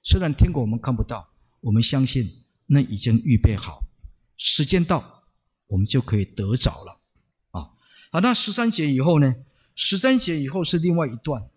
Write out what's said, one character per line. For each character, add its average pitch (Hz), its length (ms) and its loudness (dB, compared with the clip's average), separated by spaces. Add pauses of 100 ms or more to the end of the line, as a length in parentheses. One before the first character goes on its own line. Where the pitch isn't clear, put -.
虽 - 180 2
然 156 140 -2
天 180 180 4
国 143 80 -2
我 113 60 -2
们 113 120 -4
看 123 160 -4
不 113 80 -4
到， - 300 -10 (280)
我 117 100 -4
们 110 100 4
相 135 240 2
信 120 400 -4 (220)
那 143 140 4
已 117 140 -4
经 110 300 0
预 120 140 4
备 110 180 2
好， - 300 -10 (500)
时 - 300 0
间 180 180 2
到， - 400 -6 (440)
我 95 100 -2
们 101 80 2
就 131 160 0
可 107 160 -2
以 95 80 -2
得 104 280 -4
着 - 300 -2
了。 - 160 -20 (520)
啊， - 180 -12 (420)
好， 165 80 -2
那 240 140 2
十 208 180 0
三 233 180 0
节 151 220 0
以 131 80 2
后 160 180 4
呢？ 131 180 4 (380)
十 - 220 -2
三 262 220 2
节 165 200 -2
以 139 80 -4
后 175 160 -4
是 170 160 0
另 165 160 0
外 165 120 0
一 120 100 -8
段 127 400 -8